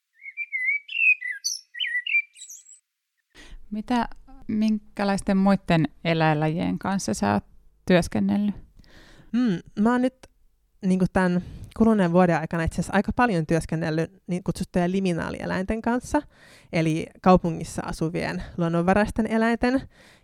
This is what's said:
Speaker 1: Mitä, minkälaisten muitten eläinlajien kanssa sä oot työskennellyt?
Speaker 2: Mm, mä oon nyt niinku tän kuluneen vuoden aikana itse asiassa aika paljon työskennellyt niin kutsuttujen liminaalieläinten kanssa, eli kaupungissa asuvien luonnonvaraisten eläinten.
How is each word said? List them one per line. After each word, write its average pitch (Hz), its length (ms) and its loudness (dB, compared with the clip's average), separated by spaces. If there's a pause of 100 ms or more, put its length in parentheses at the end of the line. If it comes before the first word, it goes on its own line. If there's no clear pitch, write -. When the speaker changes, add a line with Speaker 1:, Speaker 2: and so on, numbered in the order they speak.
(3750)
Speaker 1:
Mitä, 226 380 -4 (380)
minkälaisten 208 880 0
muitten 190 520 4 (160)
eläinlajien 160 760 2
kanssa 196 360 -4
sä 202 180 0
oot 202 120 0 (420)
työskennellyt? 202 680 2 (800)
Speaker 2:
Mm, 214 500 -2
mä 233 100 4
oon 247 100 2
nyt 254 120 0 (720)
niinku 185 260 2
tän 180 300 2 (340)
kuluneen 214 360 4
vuoden 170 280 4
aikana 160 240 -4
itse 165 100 -4
asiassa - 180 -4
aika 202 200 0
paljon 190 340 2
työskennellyt 160 800 -2
niin 180 180 -4
kutsuttujen 180 480 -2
liminaalieläinten 190 920 -4
kanssa, 247 400 -2 (500)
eli 160 340 0 (160)
kaupungissa 170 640 4
asuvien 170 560 -4 (140)
luonnonvaraisten 180 680 0
eläinten. 233 560 0 (420)